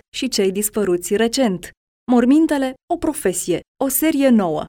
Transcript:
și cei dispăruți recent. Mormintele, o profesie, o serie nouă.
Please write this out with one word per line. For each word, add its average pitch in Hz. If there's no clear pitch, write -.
și 262
cei 190
dispăruți 202
recent. 226
Mormintele, 269
o 339
profesie, 190
o 277
serie 277
nouă. 175